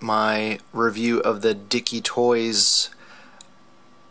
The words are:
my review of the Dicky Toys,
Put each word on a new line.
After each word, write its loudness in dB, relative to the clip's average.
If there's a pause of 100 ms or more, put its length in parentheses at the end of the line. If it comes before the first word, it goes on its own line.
my 0 (140)
review 0
of 0
the 2
Dicky -4
Toys, 2 (1200)